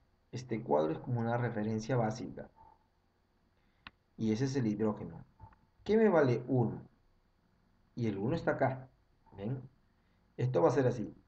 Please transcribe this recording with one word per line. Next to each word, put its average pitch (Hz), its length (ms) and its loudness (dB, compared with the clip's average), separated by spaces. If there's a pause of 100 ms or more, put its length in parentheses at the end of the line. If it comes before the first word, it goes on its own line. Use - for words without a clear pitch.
(340)
Este 117 280 -6
cuadro 147 300 0
es 160 80 -6
como 120 220 -4
una 117 160 0
referencia 110 580 -2
básica. - 540 -4 (1700)
Y 110 160 0
ese 123 120 -2
es 135 120 -2
el 117 100 0
hidrógeno. 104 560 -2 (600)
¿Qué 202 100 2
me 220 140 6
vale 139 400 4
uno? 110 320 0 (1120)
Y 117 120 -2
el 101 100 -2
uno 120 180 -2
está 160 160 0
acá. - 380 0 (480)
¿Ven? 113 240 -4 (720)
Esto 127 260 2
va 165 60 8
a 139 60 4
ser 135 140 4
así. 104 280 -2 (120)